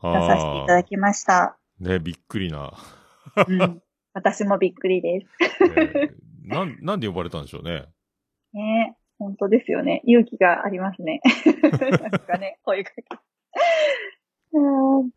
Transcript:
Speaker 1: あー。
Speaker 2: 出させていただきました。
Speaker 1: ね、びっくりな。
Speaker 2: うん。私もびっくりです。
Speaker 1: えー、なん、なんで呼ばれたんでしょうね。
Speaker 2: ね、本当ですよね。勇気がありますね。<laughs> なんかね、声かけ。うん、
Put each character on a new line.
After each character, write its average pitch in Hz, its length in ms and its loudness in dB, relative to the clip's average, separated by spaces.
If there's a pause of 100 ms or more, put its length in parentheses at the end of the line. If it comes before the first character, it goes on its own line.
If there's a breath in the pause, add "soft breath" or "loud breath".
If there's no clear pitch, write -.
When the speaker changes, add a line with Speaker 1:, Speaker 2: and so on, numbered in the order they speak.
Speaker 1:
あ 85 100 0
ー。 85 80 2
Speaker 2:
出 85 60 2
さ 85 120 4
せ 80 40 0
て 73 160 -2
い 69 80 -6
た 175 80 4
だ 180 100 4
き 196 120 -10
ま 202 160 2
し - 120 -6
た。 180 320 2 (240)
Speaker 1:
ね、 92 180 0
び 85 140 -6
っ - 20 -12 (140)
く 110 100 -8
り 92 120 -4
な。 71 220 -10 (760 soft breath)
Speaker 2:
う 185 100 0
ん。 180 260 0 (300)
私 196 320 -2
も 196 140 0
び 185 120 2
っ 180 40 -20
く - 140 -6
り 185 120 0
で 170 200 -4
す。 - 60 -20 (380)
Speaker 1:
え 302 500 0 (320)
ー、 - 20 -16
な 175 160 -4
ん、 160 180 -10
な 202 140 -4
ん 185 40 -6
で 113 60 -4
呼 98 80 -4
ば 90 100 -4
れ 85 60 -8
た 85 100 -8
ん - 20 -12
で 67 60 -14
し - 60 -18
ょ 73 60 -12
う - 20 -16
ね。 78 220 -8 (680)
Speaker 2:
ね、 220 440 -2 (220)
本 196 180 -10
当 202 120 -2
で 220 160 4
す - 60 -8
よ - 120 -2
ね。 - 220 -2
勇 240 200 6
気 233 120 -8
が 175 280 2
あ 202 40 -2
り 185 120 -6
ま 190 140 -6
す - 80 -16
ね。 156 220 -6
<laughs> - 380 2
な 269 460 0
ん - 20 -6
か 185 280 -4
ね、 190 260 -10
声 196 180 -2
か - 120 -14
け。 - 100 -20 (1500 loud breath)
う 311 60 2
ん、 269 580 2